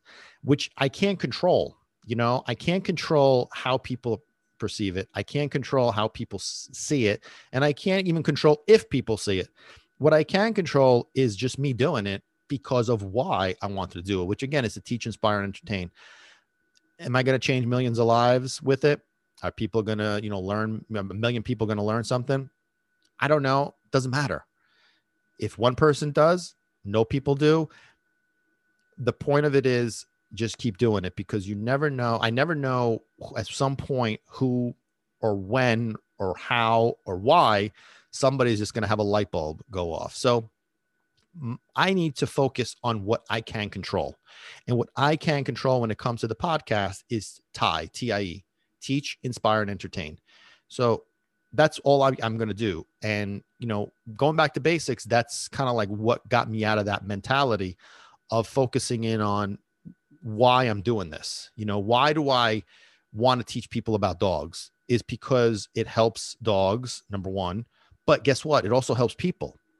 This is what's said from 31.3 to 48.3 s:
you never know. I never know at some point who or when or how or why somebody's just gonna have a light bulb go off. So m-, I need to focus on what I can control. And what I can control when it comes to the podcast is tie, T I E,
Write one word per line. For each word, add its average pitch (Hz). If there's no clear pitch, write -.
you 104
never 127
know. 120
I 113
never 147
know 127
at 107
some 139
point 123
who 123
or 107
when 113
or 95
how 117
or 95
why 107
somebody's 131
just 104
gonna 107
have 104
a -
light 104
bulb 78
go 87
off. -
So 120
m-, 120
I 170
need 170
to -
focus -
on 113
what 104
I 113
can 104
control. 87
And 123
what 117
I 147
can 147
control 127
when 113
it 104
comes 117
to 117
the 110
podcast 107
is 110
tie, 82
T 120
I 101
E, 92